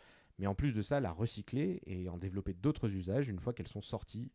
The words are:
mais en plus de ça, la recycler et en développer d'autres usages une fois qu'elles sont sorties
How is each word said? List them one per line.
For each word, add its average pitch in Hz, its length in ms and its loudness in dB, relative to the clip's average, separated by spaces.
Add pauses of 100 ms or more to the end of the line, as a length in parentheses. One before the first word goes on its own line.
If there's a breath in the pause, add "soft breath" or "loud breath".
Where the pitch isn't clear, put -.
(380 loud breath)
mais 95 80 0
en 98 80 4
plus 143 180 2
de 107 80 2
ça, 139 200 2
la 107 100 2
recycler 117 720 0
et 92 240 -4
en 87 80 -4
développer 95 380 -2
d'autres 117 340 2
usages 101 400 2
une 95 120 -2
fois 123 120 0
qu'elles - 160 -6
sont 104 140 -6
sorties 117 520 -6